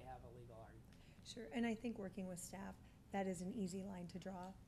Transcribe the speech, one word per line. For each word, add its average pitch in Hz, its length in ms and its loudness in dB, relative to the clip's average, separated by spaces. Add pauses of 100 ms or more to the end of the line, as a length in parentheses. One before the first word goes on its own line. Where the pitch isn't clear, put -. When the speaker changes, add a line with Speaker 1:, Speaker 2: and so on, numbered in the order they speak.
Speaker 1:
have 127 220 -6
a 117 100 -8
legal 117 220 -8
argument. 113 280 -10 (380)
Speaker 2:
Sure, 226 300 -4
and 240 100 6
I 233 80 6
think 220 240 2
working 190 300 0
with 180 120 0
staff, 190 360 -4 (400)
that 196 120 8
is 185 140 4
an 185 140 4
easy 190 280 4
line 185 240 -2
to 180 120 -4
draw 185 320 -2 (160)